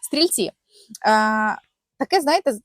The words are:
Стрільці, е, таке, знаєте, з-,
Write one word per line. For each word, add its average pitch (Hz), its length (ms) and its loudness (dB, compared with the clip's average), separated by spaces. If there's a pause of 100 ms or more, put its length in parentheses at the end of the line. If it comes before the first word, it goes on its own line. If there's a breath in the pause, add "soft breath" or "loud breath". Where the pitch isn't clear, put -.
Стрільці, 320 400 -2
е, - 100 -4 (1500 loud breath)
таке, 359 220 0
знаєте, 294 320 2
з-, 214 120 -12